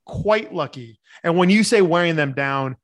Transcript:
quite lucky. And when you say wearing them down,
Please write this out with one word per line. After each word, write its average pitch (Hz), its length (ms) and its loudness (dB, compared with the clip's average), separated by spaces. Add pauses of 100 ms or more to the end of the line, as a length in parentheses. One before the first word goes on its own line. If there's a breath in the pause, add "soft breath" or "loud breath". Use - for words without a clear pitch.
quite 214 480 -2
lucky. 127 440 -10 (240 loud breath)
And 170 140 0
when 180 140 4
you 214 120 4
say 208 200 4
wearing 170 340 2
them 143 160 -2
down, 135 520 -4